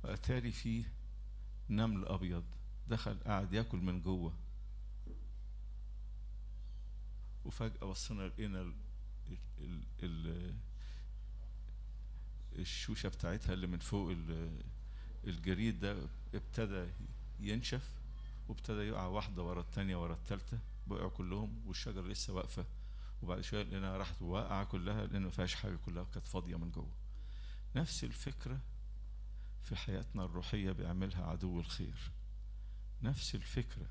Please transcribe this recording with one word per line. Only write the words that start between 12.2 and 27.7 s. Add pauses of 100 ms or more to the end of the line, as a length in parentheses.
الشوشة
بتاعتها
اللي
من
فوق
ال-، (680)
الجريد
ده (240)
ابتدى (480)
ينشف، (540)
وابتدى
يقع
واحدة
ورا
التانية
ورا
التالتة، (280)
وقعوا
كلهم
والشجرة
لسه
واقفة. (560)
وبعد
شوية
لقيناها
راحت
واقعة
كلها،
لأن
ما
فيهاش
حاجة،
كلها
كانت
فاضية
من
جوه. (840)